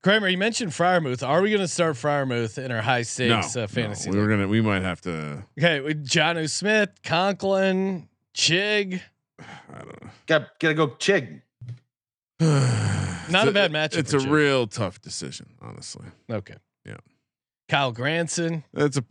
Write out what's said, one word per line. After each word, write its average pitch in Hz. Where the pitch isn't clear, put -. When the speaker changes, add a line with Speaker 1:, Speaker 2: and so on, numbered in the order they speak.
Speaker 1:
Kramer, 202
you 185
mentioned 185
Freiermuth. 160
Are 160
we 208
gonna 196
start 160
Freiermuth 131
in 127
our 110
high 123
stakes, 113
Speaker 2:
No, 120
Speaker 1:
uh, 104
fantasy 104
Speaker 2:
no, 95
we 104
were 104
Speaker 1:
league? 107
Speaker 2:
gonna, 98
we 110
might 101
have 90
to. 78
Speaker 1:
Okay, 151
with 151
Jonnu 160
Smith, 208
Conklin, 190
Chig. 190
Speaker 2:
<sighs> -
I -
don't -
know. -
Speaker 3:
Got, 151
gotta 160
go 156
Chig. 123
Speaker 2:
<sighs> 117
It's 160
Speaker 1:
Not 202
a -
Speaker 2:
a, 196
Speaker 1:
bad 190
matchup 156
Speaker 2:
it's 143
Speaker 1:
for 147
Speaker 2:
a -
Speaker 1:
Chig. 135
Speaker 2:
real 139
tough 101
decision, -
honestly. -
Speaker 1:
Okay. 98
Speaker 2:
Yeah. -
Speaker 1:
Kyle 139
Granson. 165
Speaker 2:
That's 143
a, 117